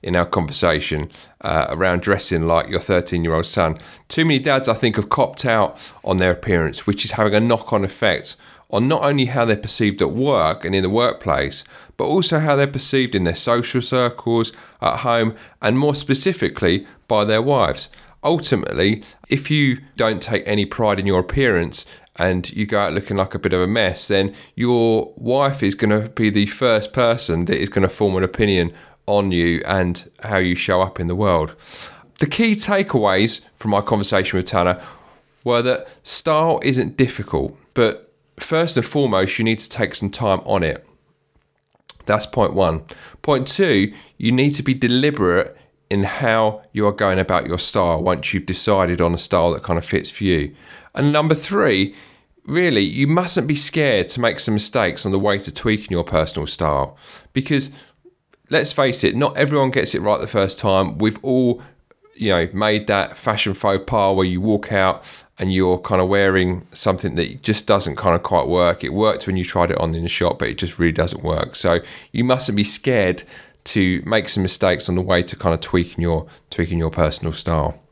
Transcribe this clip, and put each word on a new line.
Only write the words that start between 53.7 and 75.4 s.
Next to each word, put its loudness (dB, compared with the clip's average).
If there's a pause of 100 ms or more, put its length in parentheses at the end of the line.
to -4
make 0
some 0
mistakes 0
on 0
the 2
way 0
to -8
tweaking -2
your 0
personal -2
style, -2 (360)
because -2 (760)
let's 2
face 0
it, 2
not 0
everyone 0
gets 0
it -2
right 0
the -6
first 0
time. 0
We've 0
all, 0 (520)
you -2
know, 4
made 0
that 0
fashion -2
faux 0
pas 2
where 2
you 0
walk 0
out 0 (360)
and -2
you're 2
kind 0
of 4
wearing 2
something -2
that -4
just -2
doesn't 2
kind 2
of 0
quite 0
work. 2
It -4
worked 0
when -2
you 0
tried 0
it -2
on -2
in -4
the -4
shop, 0
but -2
it -8
just -6
really 2
doesn't -2
work. -4
So 0 (320)
you -2
mustn't 0
be 2
scared 0 (400)
to 0
make -2
some 0
mistakes 0
on 0
the 0
way 2
to -6
kind 0